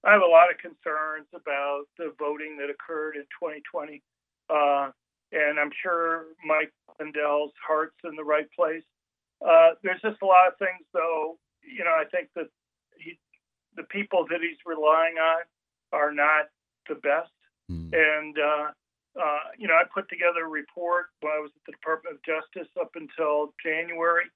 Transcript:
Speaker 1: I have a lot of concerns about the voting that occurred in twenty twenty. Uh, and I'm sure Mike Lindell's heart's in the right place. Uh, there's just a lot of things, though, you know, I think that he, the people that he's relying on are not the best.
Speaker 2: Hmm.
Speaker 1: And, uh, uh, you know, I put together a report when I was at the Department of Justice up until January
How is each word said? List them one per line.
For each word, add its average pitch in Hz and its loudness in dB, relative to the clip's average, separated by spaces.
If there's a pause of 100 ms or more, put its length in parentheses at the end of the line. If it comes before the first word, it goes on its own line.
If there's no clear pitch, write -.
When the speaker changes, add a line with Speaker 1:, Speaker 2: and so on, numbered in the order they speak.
Speaker 1:
I 202 6
have 202 8
a 180 4
lot 170 8
of 175 -6
concerns 156 -8
about 143 -6 (140)
the 156 -10
voting 151 -8
that 143 -8
occurred 151 -10
in 143 -14 (140)
twenty 151 -8
twenty. 151 -12 (480)
Uh, 143 0 (420)
and 151 0
I'm 147 -2 (100)
sure 165 -2 (180)
Mike 156 0 (300)
Lindell's 147 -2 (160)
heart's 156 -2
in 160 -12
the 156 -12
right 151 0
place. 160 -2 (560)
Uh, 165 8 (120)
there's 180 -6
just 214 -6
a 196 -4
lot 185 8
of 180 -2
things, 185 -6
though, 165 -4 (240)
you 180 -14
know, 170 0
I 160 2
think 180 -6
that 160 -10 (480)
he, 165 -20 (560)
the 165 -14
people 196 -2
that 165 -2
he's 165 -6
relying 160 2
on 165 2 (500)
are 147 0
not 151 2 (380)
the 151 -6
best. 151 -2 (400)
Speaker 2:
Hmm. 82 -10
Speaker 1:
And, 151 0
uh, 151 -2 (500)
uh, 151 -2 (120)
you 220 -10
know, 165 2
I 175 6
put 190 -8
together 170 -2
a 160 -10
report 170 -4 (160)
when 151 -4
I 151 -4
was 147 -14
at - -20
the 151 -20
Department 160 -8
of 135 -20
Justice 156 -8 (100)
up 160 -6
until 151 -4 (100)
January 170 -2